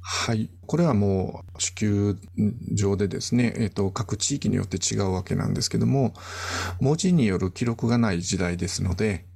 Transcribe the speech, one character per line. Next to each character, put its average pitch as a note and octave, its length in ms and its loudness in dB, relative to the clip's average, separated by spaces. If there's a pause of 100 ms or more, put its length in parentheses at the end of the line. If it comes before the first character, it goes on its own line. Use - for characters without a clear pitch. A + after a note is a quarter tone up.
は - 320 -4
い。 A2 160 -2 (160)
こ D3+ 120 -2
れ E3+ 80 4
は C#3+ 80 4
も G2 500 2 (100)
う - 60 -18
地 - 120 -4
球 G#2 460 0 (540)
上 G2+ 240 2
で F#2+ 140 0
で F#2+ 100 -6
す - 160 -2
ね、 A#2+ 220 2
え A2+ 80 2
っ G2 40 -2
と、 G2 220 0
各 - 240 -4
地 C#3 220 -2
域 G#2+ 120 -2
に G2+ 60 2
よ G2 80 0
っ F#2+ 40 -6
て F#2+ 100 -4
違 G#2+ 220 -2
う F#2+ 120 2
わ F#2 120 0
け - 120 -4
な G2 100 0
ん G2 80 0
で - 80 0
す - 80 -2
け - 80 -2
ど A2+ 80 2
も、 B2 280 2 (680)
文 C3 160 4
字 F3+ 160 2
に C#3+ 160 6
よ F#2 100 2
る F#2 140 0
記 - 140 -4
録 A#2 240 0
が A#2+ 80 4
な A2+ 160 4
い F2 80 0
時 F2+ 160 -2
代 F2 180 0
で F#2 140 -2
す - 120 -4
の F#2 140 0
で G#2 300 -2 (100)